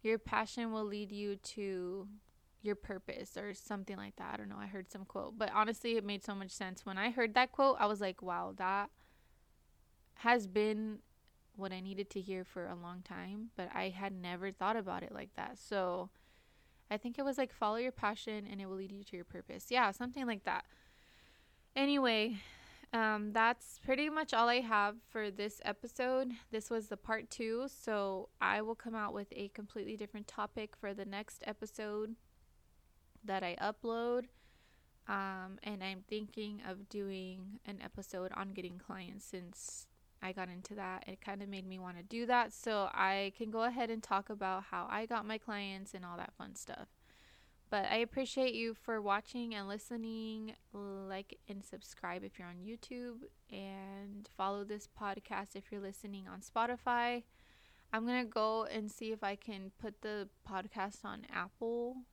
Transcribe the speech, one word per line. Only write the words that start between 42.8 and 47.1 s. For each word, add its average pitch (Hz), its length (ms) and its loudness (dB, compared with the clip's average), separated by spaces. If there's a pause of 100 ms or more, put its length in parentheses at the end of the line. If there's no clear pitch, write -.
I 196 440 4
can 220 140 -2
go 226 120 2
ahead 240 280 2
and 226 120 -2
talk 196 280 2
about 196 340 0
how 175 260 -4
I 220 160 0
got 220 200 0
my 220 120 -2
clients 202 560 -6
and 185 100 -8
all 175 120 -8
that - 180 -8
fun - 220 -12
stuff. - 320 -10 (800)